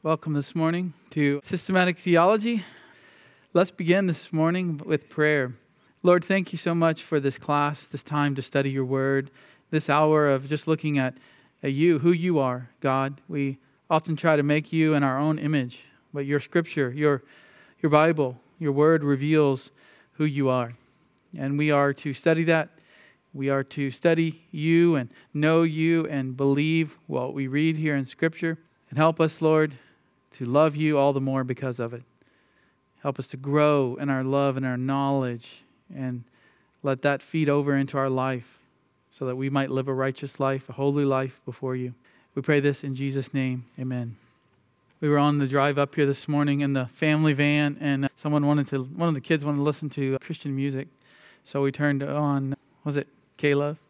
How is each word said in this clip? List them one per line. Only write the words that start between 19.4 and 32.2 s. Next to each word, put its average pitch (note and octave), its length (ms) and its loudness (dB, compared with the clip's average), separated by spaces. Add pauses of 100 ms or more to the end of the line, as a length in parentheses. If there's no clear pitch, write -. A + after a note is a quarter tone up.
who D3+ 120 -2
you C#3 240 0
are. B2 220 0 (680)
And C#3 220 -4
we D3+ 140 2
are C#3+ 220 2
to C#3 200 -8
study E3 300 2
that. D#3+ 240 0 (680)
We C#3 160 -4
are C3+ 140 0
to C#3 260 -6
study E3 640 0
you E3 420 4
and B2+ 160 -4 (240)
know D#3 300 4
you D#3+ 420 0
and C3 300 -4
believe D3 600 0 (120)
what B2+ 260 -4
we C3+ 140 -4
read D3+ 260 0
here D3+ 220 -2
in C3+ 100 -2
scripture. D#3+ 500 -4 (320)
And B2 100 -4
help D#3+ 220 4
us, D#3+ 220 0
Lord, D#3 320 2 (580)
to - 120 -10
love D3 320 2
you D3+ 220 0
all C#3 160 4
the C3+ 60 0
more C3+ 240 -2
because B2+ 360 -6
of A#2 140 -6
it. A#2+ 80 -14 (960)